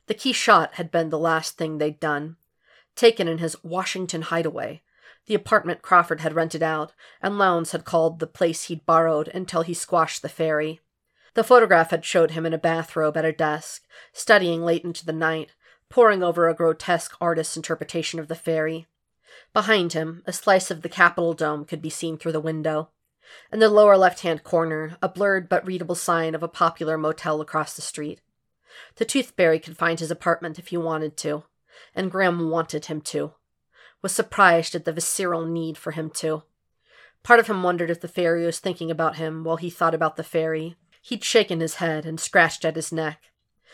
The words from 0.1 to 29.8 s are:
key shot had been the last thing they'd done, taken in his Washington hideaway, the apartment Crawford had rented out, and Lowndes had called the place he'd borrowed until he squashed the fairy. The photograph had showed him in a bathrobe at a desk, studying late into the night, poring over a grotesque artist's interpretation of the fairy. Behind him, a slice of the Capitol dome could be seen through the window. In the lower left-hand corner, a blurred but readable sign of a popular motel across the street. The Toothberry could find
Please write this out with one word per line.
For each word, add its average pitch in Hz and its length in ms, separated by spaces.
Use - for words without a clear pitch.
key 247 200
shot 180 420
had 170 160
been 165 180
the 156 80
last 160 400
thing 156 200
they'd 151 220
done, 151 380
taken 226 320
in 165 100
his 165 260
Washington 180 600
hideaway, 160 600
the 214 100
apartment 202 460
Crawford 170 400
had 156 120
rented 165 300
out, 156 300
and 202 160
Lowndes 175 340
had 165 140
called 165 340
the 160 80
place - 380
he'd 165 200
borrowed 160 420
until 180 340
he 170 120
squashed - 480
the - 80
fairy. 156 520
The 226 80
photograph 190 480
had 165 120
showed 165 280
him 160 140
in 165 80
a 160 40
bathrobe 160 580
at 160 100
a 160 60
desk, 156 520
studying 175 520
late 170 200
into 170 220
the 160 80
night, 160 400
poring 214 360
over 170 240
a 165 80
grotesque 165 640
artist's 165 340
interpretation 165 640
of 151 80
the 165 80
fairy. 160 520
Behind 196 400
him, 160 320
a 180 80
slice 190 380
of 160 100
the 170 80
Capitol 175 440
dome 151 320
could 151 160
be 160 80
seen 160 280
through 165 140
the 156 80
window. 156 500
In 214 60
the 220 100
lower 208 260
left-hand 180 480
corner, 160 600
a 190 40
blurred 190 400
but - 180
readable 180 300
sign 165 380
of 160 80
a 170 60
popular 165 500
motel 156 440
across 151 340
the 156 80
street. - 380
The - 100
Toothberry 170 540
could 165 180
find 165 220